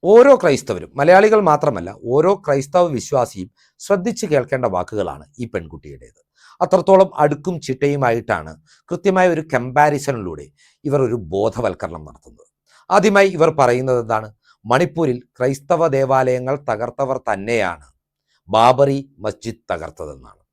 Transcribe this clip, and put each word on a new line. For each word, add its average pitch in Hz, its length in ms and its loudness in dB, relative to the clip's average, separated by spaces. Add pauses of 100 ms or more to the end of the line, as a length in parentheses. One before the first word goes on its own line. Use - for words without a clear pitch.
(120)
ഓരോ 254 200 8 (100)
ക്രൈസ്തവരും, 120 480 -2 (100)
മലയാളികൾ 202 400 6 (100)
മാത്രമല്ല, 139 400 0 (240)
ഓരോ 160 180 4 (140)
ക്രൈസ്തവ 143 400 0 (120)
വിശ്വാസിയും 113 520 -4 (360)
ശ്രദ്ധിച്ചു 202 460 -4
കേൾക്കേണ്ട 127 340 -2 (100)
വാക്കുകളാണ് 87 500 -6 (160)
ഈ 120 120 -8
പെൺകുട്ടിയുടേത്. 73 680 -14 (440)
അത്രത്തോളം 190 460 4 (140)
അടുക്കും 147 320 -2 (100)
ചിട്ടയുമായിട്ടാണ് 117 840 -2 (380)
കൃത്യമായ 185 460 0
ഒരു 160 80 -6 (100)
കമ്പാരിസണിലൂടെ 123 920 -2 (400)
ഇവർ 143 220 0
ഒരു 117 100 -4 (160)
ബോധവൽക്കരണം 98 760 -4
നടത്തുന്നത്. - 380 -20 (420)
ആദ്യമായി 196 480 4
ഇവർ 160 120 4 (120)
പറയുന്നത് 127 420 0
എന്താണ്? 110 260 -4 (420)
മണിപ്പൂരിൽ 139 460 0 (200)
ക്രൈസ്തവ 139 500 -2 (100)
ദേവാലയങ്ങൾ 131 580 0 (140)
തകർത്തവർ 120 480 -6 (140)
തന്നെയാണ് 98 540 -4 (640)
ബാബറി 123 500 2 (260)
മസ്ജിദ് 110 460 -10
തകർത്തതെന്നാണ്. 78 720 -14 (100)